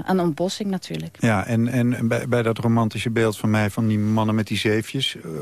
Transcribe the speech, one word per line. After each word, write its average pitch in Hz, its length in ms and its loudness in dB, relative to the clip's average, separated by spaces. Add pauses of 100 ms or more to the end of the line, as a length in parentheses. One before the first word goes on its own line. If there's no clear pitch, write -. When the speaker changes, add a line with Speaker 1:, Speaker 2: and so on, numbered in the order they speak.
Speaker 1:
en 185 100 2
ontbossing 175 500 -2
natuurlijk. 165 500 -8
Speaker 2:
Ja, 107 260 0
en, 117 220 0
en 120 400 0
bij, 120 200 -2
bij 120 140 2
dat 113 160 0
romantische 113 520 0
beeld 113 280 2
van 107 120 0
mij 107 200 2
van 113 180 0
die 107 120 2
mannen 107 360 2
met 110 120 0
die 107 100 -2
zeefjes, 110 580 0
eh, - 60 -16 (200)